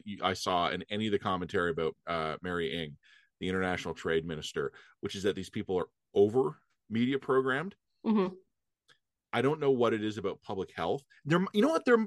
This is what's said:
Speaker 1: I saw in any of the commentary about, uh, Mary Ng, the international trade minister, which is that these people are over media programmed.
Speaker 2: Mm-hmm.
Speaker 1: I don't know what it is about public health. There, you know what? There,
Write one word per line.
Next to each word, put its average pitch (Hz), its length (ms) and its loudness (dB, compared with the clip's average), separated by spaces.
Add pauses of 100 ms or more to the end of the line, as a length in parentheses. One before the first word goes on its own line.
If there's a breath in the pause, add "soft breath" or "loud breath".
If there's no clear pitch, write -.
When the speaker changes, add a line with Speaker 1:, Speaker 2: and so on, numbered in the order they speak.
(220)
Speaker 1:
I 95 120 2
saw 87 360 0
in - 200 -4
any 107 180 -2
of 104 40 0
the 101 80 2
commentary 90 520 -2
about, 80 240 -2 (120)
uh, 80 340 -2
Mary 87 320 -4
Ng, 78 220 -8 (440 soft breath)
the 90 100 -4
international 90 440 -2
trade 80 320 -2
minister, 76 460 -6 (300 soft breath)
which 101 140 -8
is 95 80 -8
that 95 120 0
these 92 140 -8
people 98 280 -4
are 87 100 -2 (260)
over 123 460 4 (300)
media 123 300 0
programmed. 135 560 0 (300)
Speaker 2:
Mm-hmm. 196 280 2 (1000 soft breath)
Speaker 1:
I 117 100 0
don't 147 180 2
know 143 120 2
what 117 220 4
it 107 100 -2
is 107 140 -2
about 95 240 -4
public 95 340 -6
health. 98 280 -2 (220 soft breath)
There, 175 280 2
you 208 80 4
know 269 80 6
what? 320 160 2
There, 226 220 6